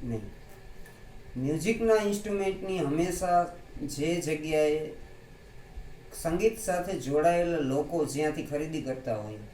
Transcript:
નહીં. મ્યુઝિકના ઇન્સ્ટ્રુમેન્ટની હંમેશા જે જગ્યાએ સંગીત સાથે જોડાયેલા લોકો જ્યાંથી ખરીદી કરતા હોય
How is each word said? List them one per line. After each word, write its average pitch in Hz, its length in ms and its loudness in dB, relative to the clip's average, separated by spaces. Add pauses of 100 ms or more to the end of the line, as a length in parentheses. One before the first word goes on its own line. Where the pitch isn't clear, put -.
નહીં. 117 180 -4 (1160)
મ્યુઝિકના 208 560 2
ઇન્સ્ટ્રુમેન્ટની 202 840 0
હંમેશા 175 720 2 (300)
જે 143 340 0
જગ્યાએ 156 760 2 (1300)
સંગીત 196 380 2
સાથે 180 400 -2
જોડાયેલા 170 580 4
લોકો 147 480 2
જ્યાંથી 147 380 0
ખરીદી 151 380 -4
કરતા 127 340 -2
હોય 107 200 -6 (180)